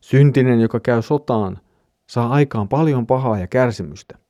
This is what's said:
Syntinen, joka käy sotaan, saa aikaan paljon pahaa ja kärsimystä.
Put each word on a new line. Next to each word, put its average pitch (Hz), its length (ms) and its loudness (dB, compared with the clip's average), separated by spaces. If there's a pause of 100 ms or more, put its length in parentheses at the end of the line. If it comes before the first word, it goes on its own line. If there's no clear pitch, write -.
Syntinen, 127 580 4
joka 113 200 0
käy 117 220 0
sotaan, 113 580 -4 (500)
saa 120 200 -4
aikaan 131 380 0
paljon 135 400 0
pahaa 131 320 0
ja 90 80 -6
kärsimystä. 104 680 -4 (120)